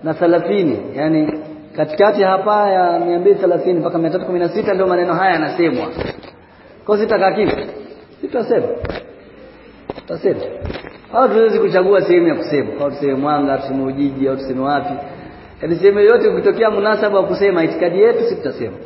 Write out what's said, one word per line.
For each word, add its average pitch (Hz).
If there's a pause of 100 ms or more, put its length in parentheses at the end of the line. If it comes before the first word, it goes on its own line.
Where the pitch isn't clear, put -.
na 160
thelathini, 170 (180)
yani 156 (420)
katikati 202
hapa 196
ya 180
mia 175
mbili 196
thelathini 180
mpaka 170
mia 165
tatu 175
kumi 180
na 170
sita 202
ndio 190
maneno 180
haya 185
yanasemwa. 151 (1000)
Kwa 214
hiyo 208
sitakaa 190
kimya. 196 (680)
Sitasema. 233 (1300)
Tutasema. 170 (760)
Au 247
tuwezi 220
kuchagua 190
sehemu 170
ya 151
kusema. 135 (120)
Au 143
tuseme 139
Mwanga, 139
tuseme 135
Ujiji, 135
au 135
tuseme 131
wapi. 139 (680)
Yaani 160
sehemu 196
yoyote 214
ukitokea 202
munasaba 208
wa 185
kusema 180
itikadi 175
yetu, 226
sisi 190
tutasema. 117